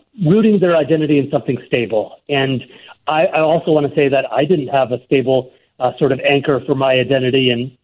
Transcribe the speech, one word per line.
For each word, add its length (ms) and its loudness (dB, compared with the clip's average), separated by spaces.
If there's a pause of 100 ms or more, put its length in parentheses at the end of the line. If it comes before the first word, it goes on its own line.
(260)
rooting 340 4
their 160 2
identity 440 0
in 120 -2
something 260 -4 (100)
stable. 500 -4 (100)
And 380 -2 (420)
I, 200 0
I 140 0
also 300 0
want 180 2
to 60 -8
say 140 2
that 220 -2
I 140 0
didn't 240 0
have 220 0
a 140 -6
stable, 480 0 (260)
uh, 180 0
sort 140 2
of 100 -2
anchor 440 0
for 100 -2
my 180 0
identity 560 0
and 340 -4